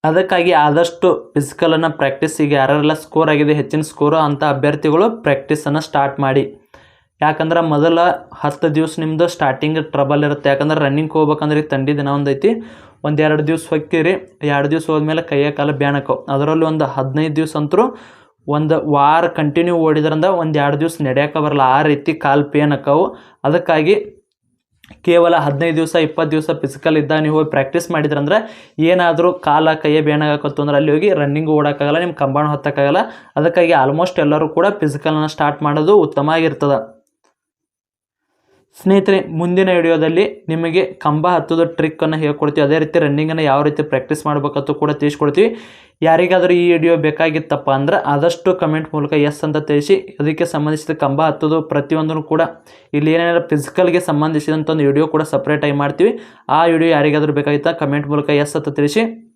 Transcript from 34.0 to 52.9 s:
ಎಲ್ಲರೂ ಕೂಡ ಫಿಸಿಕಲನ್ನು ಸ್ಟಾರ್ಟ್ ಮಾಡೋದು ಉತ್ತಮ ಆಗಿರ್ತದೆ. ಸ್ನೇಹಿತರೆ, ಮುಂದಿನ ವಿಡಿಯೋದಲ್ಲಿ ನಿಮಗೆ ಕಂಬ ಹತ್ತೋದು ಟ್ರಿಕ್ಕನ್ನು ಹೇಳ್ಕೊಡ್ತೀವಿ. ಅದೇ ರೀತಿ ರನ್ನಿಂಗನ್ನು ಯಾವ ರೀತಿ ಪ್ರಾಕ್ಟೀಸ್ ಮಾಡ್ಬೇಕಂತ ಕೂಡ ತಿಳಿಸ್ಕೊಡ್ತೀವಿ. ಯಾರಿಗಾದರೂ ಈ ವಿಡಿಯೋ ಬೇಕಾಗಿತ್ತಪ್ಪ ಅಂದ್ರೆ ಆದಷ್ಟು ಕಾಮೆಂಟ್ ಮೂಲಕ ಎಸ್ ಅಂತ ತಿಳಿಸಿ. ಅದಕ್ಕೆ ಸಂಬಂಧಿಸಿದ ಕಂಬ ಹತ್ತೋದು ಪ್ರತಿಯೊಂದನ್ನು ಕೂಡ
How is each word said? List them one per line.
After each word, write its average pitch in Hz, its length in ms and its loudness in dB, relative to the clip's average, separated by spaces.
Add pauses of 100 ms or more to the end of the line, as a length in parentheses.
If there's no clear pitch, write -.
ಎಲ್ಲರೂ 151 280 2
ಕೂಡ 165 160 0 (140)
ಫಿಸಿಕಲನ್ನು 151 480 -2
ಸ್ಟಾರ್ಟ್ 147 360 -2
ಮಾಡೋದು 151 340 4
ಉತ್ತಮ 147 320 0
ಆಗಿರ್ತದೆ. 143 720 0 (1800)
ಸ್ನೇಹಿತರೆ, 196 460 2
ಮುಂದಿನ 180 440 0
ವಿಡಿಯೋದಲ್ಲಿ 165 760 2
ನಿಮಗೆ 165 380 0
ಕಂಬ 151 420 -2
ಹತ್ತೋದು 165 380 2
ಟ್ರಿಕ್ಕನ್ನು 160 520 -2
ಹೇಳ್ಕೊಡ್ತೀವಿ. 151 500 0
ಅದೇ 160 120 2
ರೀತಿ 156 200 0
ರನ್ನಿಂಗನ್ನು 156 420 0
ಯಾವ 143 220 2
ರೀತಿ 151 200 0
ಪ್ರಾಕ್ಟೀಸ್ 151 420 -4
ಮಾಡ್ಬೇಕಂತ 147 460 -2
ಕೂಡ 151 200 -2
ತಿಳಿಸ್ಕೊಡ್ತೀವಿ. 147 680 0 (440)
ಯಾರಿಗಾದರೂ 180 520 4
ಈ 175 180 4
ವಿಡಿಯೋ 165 260 4
ಬೇಕಾಗಿತ್ತಪ್ಪ 156 760 -2
ಅಂದ್ರೆ 139 260 2
ಆದಷ್ಟು 170 580 0
ಕಾಮೆಂಟ್ 156 380 -4
ಮೂಲಕ 147 200 -4
ಎಸ್ 147 300 0
ಅಂತ 151 140 -2
ತಿಳಿಸಿ. 151 600 0
ಅದಕ್ಕೆ 160 260 -2
ಸಂಬಂಧಿಸಿದ 156 500 -4
ಕಂಬ 143 260 0
ಹತ್ತೋದು 156 400 0
ಪ್ರತಿಯೊಂದನ್ನು 156 600 -2
ಕೂಡ 156 180 -2 (520)